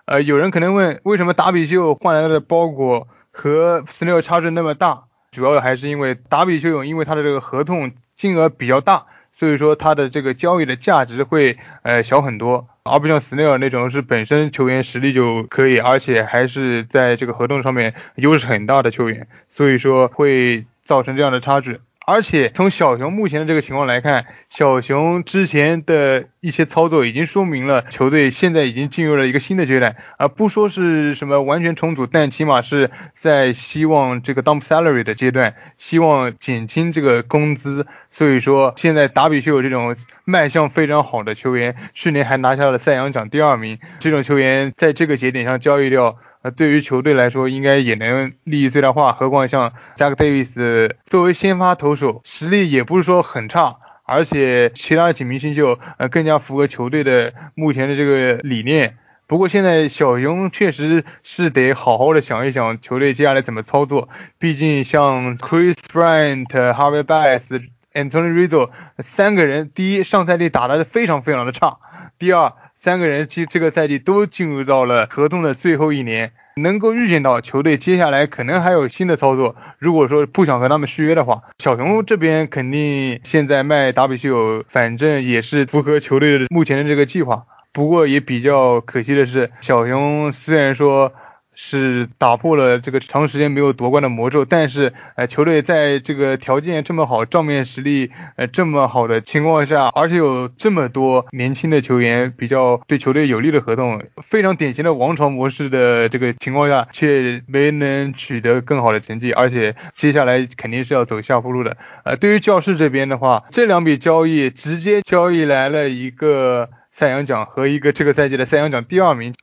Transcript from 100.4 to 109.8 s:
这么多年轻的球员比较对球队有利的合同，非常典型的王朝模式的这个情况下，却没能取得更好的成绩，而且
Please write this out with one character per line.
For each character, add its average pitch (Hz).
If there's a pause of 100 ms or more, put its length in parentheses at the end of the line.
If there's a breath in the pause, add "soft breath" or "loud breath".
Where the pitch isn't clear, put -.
这 160
么 151
多 131
年 127
轻 160
的 151
球 123
员 120
比 120
较 123
对 147
球 131
队 147
有 117
利 147
的 147
合 113
同， 120 (220)
非 214
常 190
典 143
型 143
的 165
王 135
朝 143
模 131
式 139
的 120
这 127
个 123
情 131
况 147
下， 135
却 131
没 139
能 139
取 123
得 117
更 127
好 117
的 107
成 110
绩， 120
而 127
且 113 (180 loud breath)